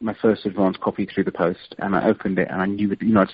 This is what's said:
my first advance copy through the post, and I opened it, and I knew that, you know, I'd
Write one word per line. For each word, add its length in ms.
my 140
first 320
advance 320
copy 280
through 180
the 80
post, 460
and 160
I 140
opened 320
it, 100
and 100
I 60
knew 220
that, 140
you 100
know, 80
I'd 140